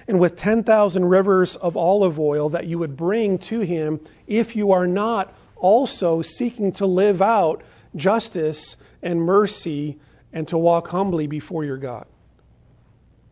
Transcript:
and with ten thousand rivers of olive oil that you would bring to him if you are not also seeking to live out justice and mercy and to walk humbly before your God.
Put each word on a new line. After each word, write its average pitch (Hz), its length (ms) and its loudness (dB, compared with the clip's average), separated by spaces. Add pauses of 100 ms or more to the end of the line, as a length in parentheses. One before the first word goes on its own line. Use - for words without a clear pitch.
and 185 140 2
with 175 160 2
ten 220 260 0
thousand 208 440 4
rivers 185 500 4
of 170 200 -4
olive 180 440 2
oil 151 300 0
that 165 160 -4
you 165 120 -4
would 147 180 -6
bring 196 420 0
to 226 220 -6
him 156 400 -2 (260)
if 220 280 -2
you 202 180 2
are 180 140 2
not 202 460 -2 (240)
also 185 640 2
seeking 214 500 -4
to 196 140 -4
live 190 380 2
out 196 400 2 (340)
justice 165 800 -2 (260)
and 170 200 -2
mercy 165 760 0 (360)
and 156 120 -6
to 170 120 -2
walk 170 300 2
humbly 180 380 -2
before 151 380 -8
your 135 140 -6
God. 123 260 -12 (1300)